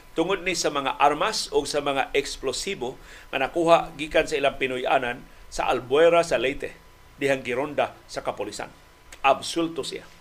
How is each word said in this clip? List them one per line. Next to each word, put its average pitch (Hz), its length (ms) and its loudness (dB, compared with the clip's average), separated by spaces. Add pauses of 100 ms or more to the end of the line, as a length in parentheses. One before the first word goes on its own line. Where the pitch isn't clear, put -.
(180)
tungod 170 260 0
ni 180 140 -2
sa 156 160 0
mga 135 240 0
armas 151 560 2
o 147 100 2
sa 147 160 -2
mga 139 320 -2
eksplosibo 135 840 -4 (320)
nga 135 100 -4
nakuha 160 560 4
gikan 151 300 2
sa - 100 -4
ilang 139 220 2
Pinoy-anan 127 640 0 (260)
sa - 220 -4
Albuera 151 560 4
sa 127 160 0
Leyte, 131 320 -4 (480)
dihang 135 240 0
gironda 127 480 -2 (160)
sa - 160 -8
kapolisan. 107 480 -8 (480)
Absuelto 160 640 0
siya. - 180 -10 (180)